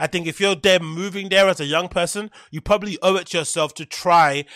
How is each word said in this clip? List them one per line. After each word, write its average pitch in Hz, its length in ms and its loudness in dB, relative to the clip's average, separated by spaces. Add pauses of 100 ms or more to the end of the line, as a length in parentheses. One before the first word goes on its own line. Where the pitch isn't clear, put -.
I 156 80 -2
think 170 180 -4
if 160 140 -8
you're 196 160 2
there, 185 240 4
moving 180 480 -8
there 190 200 4
as 180 120 -2
a 151 40 -4
young 156 220 -2
person, - 460 -4 (180)
you 156 100 -10
probably 202 420 -2
owe 190 120 4
it 180 140 -2
to 180 100 -4
yourself 156 360 -2
to 156 120 -12
try 151 680 2